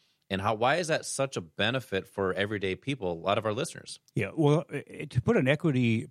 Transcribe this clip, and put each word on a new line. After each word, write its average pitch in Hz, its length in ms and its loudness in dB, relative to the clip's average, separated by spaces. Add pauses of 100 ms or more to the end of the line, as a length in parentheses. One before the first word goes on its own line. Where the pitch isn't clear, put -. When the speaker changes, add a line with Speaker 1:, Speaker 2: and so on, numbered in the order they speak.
(300)
Speaker 1:
and 92 120 -2
how, 110 140 0
why 127 220 2
is 175 100 -2
that 156 180 -2
such - 320 -4
a 107 40 -6
benefit 98 640 -2
for 95 260 -2
everyday 98 420 -2
people, 104 380 -4
a - 0 -
lot 90 240 0
of 104 80 -2
our 107 80 0
listeners? - 460 -8 (160)
Speaker 2:
Yeah, 98 200 -2
well, 151 380 4
i-, 143 100 -6 (180)
i-, 151 40 -10
to 127 160 -2
put 233 160 4
an 135 100 4
equity 127 640 2